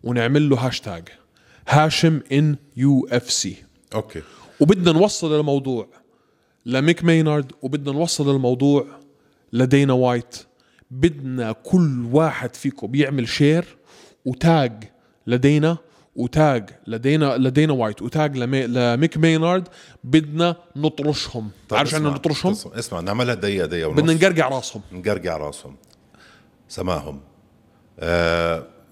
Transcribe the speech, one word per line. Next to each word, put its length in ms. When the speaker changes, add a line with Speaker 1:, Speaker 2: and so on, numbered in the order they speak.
Speaker 1:
ونعمل 460
له 180
هاشتاج 400
هاشم 520
إن 240
يو 340
إف 200
سي. 320
Speaker 2:
أوكي. 280
Speaker 1:
وبدنا 320
نوصل 480
الموضوع 480
لميك 380
مينارد، 480
وبدنا 300
نوصل 440
الموضوع 500
لدينا 400
وايت. 420
بدنا 600
كل 600
واحد 440
فيكم 400
يعمل 320
شير 500
وتاج 580
لدينا، 500
وتاج 540
لدينا، 500
لدينا 360
وايت، 280
وتاج 360
لمي-، 300
لميك 500
مينارد. 500
بدنا 520
نطرشهم. 720
Speaker 2:
طيب، 80
Speaker 1:
عارف 120
شو 60
Speaker 2:
اسمع، 120
Speaker 1:
يعني 120
نطرشهم؟ 320
Speaker 2:
اسمع، 280
اسمع، 200
نعملها 360
دقيقة، 300
دقيقة 220
ونص. 140
Speaker 1:
بدنا 120
نقرقع 360
راسهم. 320
Speaker 2:
نقرقع 460
راسهم. 380
سماهم. 520
آه، 680